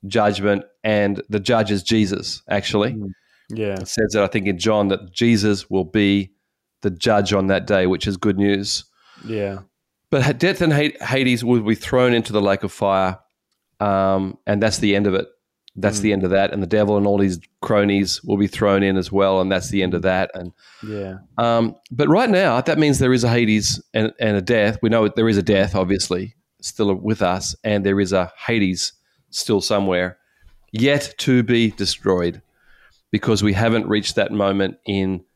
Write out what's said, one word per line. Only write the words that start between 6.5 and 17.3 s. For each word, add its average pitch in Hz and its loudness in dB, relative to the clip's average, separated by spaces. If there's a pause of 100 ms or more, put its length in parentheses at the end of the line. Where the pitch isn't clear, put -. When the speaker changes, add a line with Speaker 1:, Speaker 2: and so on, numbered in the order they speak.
Speaker 1:
the 101 -2
judge 101 0
on 98 0
that 95 0
day, 95 2
which 90 -2
is 101 -4
good 98 -2
news. 101 -2 (400)
Speaker 2:
Yeah. 101 -6 (500)
Speaker 1:
But 143 2
Ha-, 139 2
death 170 0
and 165 2
Ha-, 147 0
Hades 123 0
will 120 2
be 107 0
thrown 123 2
into 117 0
the 104 0
lake 98 0
of 101 -6
fire, 95 0 (600)
um, 95 0 (100)
and 104 0
that's 107 0
the 101 2
end 101 2
of 95 0
it. 95 -2 (480)
That's 101 -2
Speaker 2:
Mm. - -8
Speaker 1:
the 107 2
end 95 -2
of 90 0
that, 98 2
and 101 -6
the 90 -4
devil 104 2
and 101 0
all 101 0
his 95 0 (220)